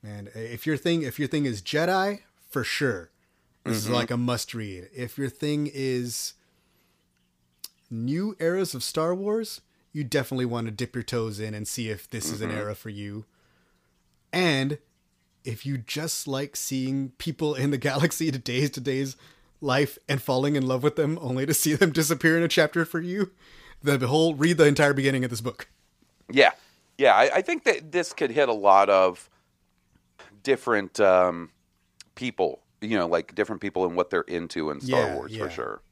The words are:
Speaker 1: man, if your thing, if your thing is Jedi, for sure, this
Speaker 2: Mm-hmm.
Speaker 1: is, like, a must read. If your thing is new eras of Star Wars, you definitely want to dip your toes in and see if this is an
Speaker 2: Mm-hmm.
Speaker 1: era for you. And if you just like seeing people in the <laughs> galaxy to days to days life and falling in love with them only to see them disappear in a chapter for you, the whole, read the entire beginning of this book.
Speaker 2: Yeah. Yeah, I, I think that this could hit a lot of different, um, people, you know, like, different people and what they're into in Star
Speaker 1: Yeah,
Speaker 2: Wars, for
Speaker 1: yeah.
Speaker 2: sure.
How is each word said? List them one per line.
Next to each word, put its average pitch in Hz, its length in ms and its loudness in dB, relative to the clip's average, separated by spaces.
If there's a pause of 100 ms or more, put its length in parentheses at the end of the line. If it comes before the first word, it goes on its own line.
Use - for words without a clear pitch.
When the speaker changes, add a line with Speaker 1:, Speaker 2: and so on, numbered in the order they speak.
Speaker 1:
man, 104 320 -14
if 113 320 -10
your 151 80 0
thing, 170 260 -2
if 131 160 -8
your 147 80 -2
thing 147 200 -2
is 110 160 -4
Jedi, 190 580 0 (280)
for 135 140 -4
sure, 107 480 -4 (540)
this 110 200 -4
Speaker 2:
Mm-hmm. 110 80 -2
Speaker 1:
is, 123 40 2
like, 120 160 -2
a 120 40 -2
must 120 380 -2
read. 101 400 -10
If 123 240 -10
your 139 100 -4
thing 147 440 -2
is 127 640 -4 (1600)
new 151 480 -4
eras 175 360 -2
of - 80 -8
Star 165 320 -2
Wars, 208 460 -4 (320)
you 151 120 -4
definitely 127 420 -2
want 117 200 -4
to 113 40 -6
dip 113 240 -8
your 120 80 -6
toes 113 380 -4
in 107 140 -8
and 104 120 -8
see 113 240 -6
if 101 180 -10
this 107 220 -8
is 80 100 -8
an 107 100 -6
Speaker 2:
Mm-hmm. 107 80 -4
Speaker 1:
era 104 160 -6
for - 160 -14
you. 101 340 -10 (1080)
And 147 460 0 (640)
if 113 200 -8
you 139 140 -4
just 147 500 -6
like 139 280 -4
seeing 131 640 -4
people 151 360 -4
in 139 160 0
the 143 80 0
<laughs> - 0 -
galaxy 147 520 0
to 135 80 -4
days 127 320 -2
to 139 100 -10
days 135 360 -4 (440)
life 139 380 0 (100)
and 139 140 -2
falling 139 340 0
in 135 100 0
love 127 160 0
with 147 140 0
them 160 240 0
only 131 260 -2
to 156 80 0
see 151 200 0
them 165 160 4
disappear 160 460 2
in 170 60 2
a 170 60 2
chapter 165 360 2
for 160 160 -6
you, 185 300 -4 (520)
the 139 240 2
whole, 156 280 4
read 156 240 2
the 156 80 10
entire 143 260 6
beginning 135 320 2
of 120 60 -4
this 117 100 -8
book. - 280 -10 (600)
Speaker 2:
Yeah. 127 200 8 (480)
Yeah, 123 160 8
I, 120 220 8
I 190 60 4
think 339 220 -4
that 160 280 0
this 170 200 -2
could 139 200 -2
hit 139 160 4
a 117 40 2
lot 98 380 8
of 95 400 4 (1120)
different, 117 560 0
um, 90 520 4 (680)
people, 95 440 -4 (200)
you 107 180 -2
know, 87 80 0
like, 85 300 -2
different 104 260 -2
people 92 240 -2
and 85 100 -2
what 87 140 0
they're 87 120 0
into 85 480 -6
in 71 100 -8
Star 69 200 0
Speaker 1:
Yeah, 69 140 -2
Speaker 2:
Wars, 67 180 -8
for 110 120 -6
Speaker 1:
yeah. 73 40 -6
Speaker 2:
sure. 57 440 -10